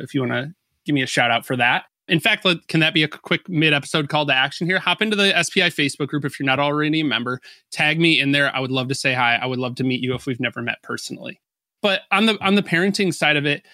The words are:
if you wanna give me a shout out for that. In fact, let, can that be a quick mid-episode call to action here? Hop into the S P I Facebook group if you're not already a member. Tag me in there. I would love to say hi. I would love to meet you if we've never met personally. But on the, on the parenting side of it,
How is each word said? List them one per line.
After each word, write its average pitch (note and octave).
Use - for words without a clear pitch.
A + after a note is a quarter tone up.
if -
you C#3+
wanna B2
give D#3
me C3+
a B2
shout A#2+
out A#2
for C3+
that. B2
In E3
fact, -
let, F3
can E3
that D#3+
be D#3
a D3
quick -
mid-episode D3+
call D3+
to C#3
action C#3
here? F#3
Hop A#3
into G#3+
the G3
S E3+
P F#3+
I F3
Facebook C#3+
group D3
if C#3
you're C#3
not C3
already D3+
a D#3
member. B2
Tag D#3
me D#3+
in C#3
there. C#3+
I C3
would C3
love B2+
to C3+
say C3+
hi. A#2+
I B2
would B2+
love B2
to B2+
meet B2+
you B2+
if -
we've B2+
never A#2+
met A#2
personally. -
But G3
on G3+
the, A3
on G3
the G3+
parenting F#3+
side D3+
of C#3+
it, C#3+